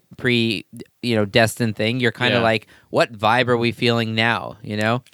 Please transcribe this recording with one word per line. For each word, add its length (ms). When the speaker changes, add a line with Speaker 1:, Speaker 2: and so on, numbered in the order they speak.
Speaker 1:
pre, 500
you 140
know, 100
destined 500
thing. 240
You're 120
kinda 260
Speaker 2:
Yeah. 60
Speaker 1:
like, 240
"What 280
vibe 300
are 100
we 140
feeling 420
now?" 480
You 160
know? 260